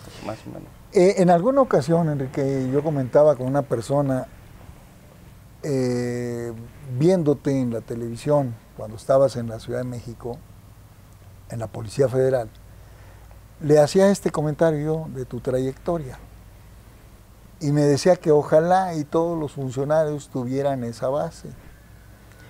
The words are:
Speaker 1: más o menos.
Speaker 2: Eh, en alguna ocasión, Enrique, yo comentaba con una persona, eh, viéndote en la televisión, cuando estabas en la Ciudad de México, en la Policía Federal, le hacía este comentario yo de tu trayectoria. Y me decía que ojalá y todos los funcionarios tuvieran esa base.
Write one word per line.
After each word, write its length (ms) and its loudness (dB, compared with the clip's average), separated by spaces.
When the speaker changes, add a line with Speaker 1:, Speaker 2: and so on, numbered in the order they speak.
Speaker 1:
más 220 -10
o 40 -14
menos. 180 -16
Speaker 2:
Eh, 240 6
en 100 4
alguna 320 4
ocasión, 480 2
Enrique, 640 -2
yo 100 2
comentaba 540 4
con 100 -6
una 140 0
persona, 680 -2
eh, 880 -2
viéndote 520 2
en 120 0
la 80 -4
televisión, 760 -2
cuando 200 -14
estabas 400 2
en 120 -6
la 120 -10
Ciudad 200 -8
de 40 -6
México, 540 -12
en 80 -8
la 80 -8
Policía 420 -2
Federal, 400 0
le 200 4
hacía 300 4
este 200 -2
comentario 500 0
yo 340 -4
de 100 -8
tu 160 -10
trayectoria. 760 -4
Y 120 -2
me 100 2
decía 340 4
que 140 -2
ojalá 640 4
y 100 -4
todos 340 -2
los 140 -8
funcionarios 760 -2
tuvieran 560 -4
esa 240 -6
base. 400 -6